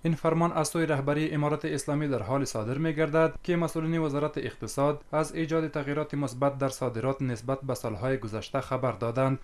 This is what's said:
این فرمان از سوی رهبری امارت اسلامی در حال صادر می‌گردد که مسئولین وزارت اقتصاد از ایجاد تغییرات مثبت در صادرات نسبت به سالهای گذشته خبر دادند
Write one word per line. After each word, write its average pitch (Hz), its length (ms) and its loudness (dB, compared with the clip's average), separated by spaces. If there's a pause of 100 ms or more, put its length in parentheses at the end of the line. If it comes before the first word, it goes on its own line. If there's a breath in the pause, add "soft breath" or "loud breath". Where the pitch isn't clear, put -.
این 165 120 2
فرمان 165 380 2
از 156 160 2
سوی 165 180 0
رهبری 147 480 2
امارت 147 300 0
اسلامی 151 440 0
در 123 140 0
حال 131 220 0
صادر 120 340 -2
می‌گردد 160 640 2
که 175 140 2
مسئولین 165 420 0
وزارت 151 400 0
اقتصاد 139 640 -2 (120)
از 151 220 0
ایجاد 160 340 0
تغییرات 147 460 -2
مثبت 135 440 0
در 139 100 2
صادرات 127 540 -2
نسبت 123 380 -2
به 131 140 -2
سالهای 120 440 -2
گذشته 110 420 -4
خبر 127 320 0
دادند 117 520 2